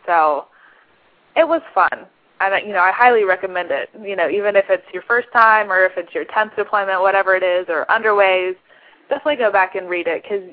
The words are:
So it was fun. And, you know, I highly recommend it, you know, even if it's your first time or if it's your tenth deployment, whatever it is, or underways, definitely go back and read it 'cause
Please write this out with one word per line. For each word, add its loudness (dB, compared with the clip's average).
So 0
it 2
was -2
fun. -2
And, -2
you -10
know, -2
I 2
highly 4
recommend -4
it, -6
you -8
know, 0
even -2
if 2
it's -2
your -10
first -2
time 4
or 2
if 0
it's -10
your -6
tenth -4
deployment, -2
whatever 2
it 0
is, 0
or -4
underways, 2
definitely -2
go 0
back 0
and -10
read -4
it -4
'cause -6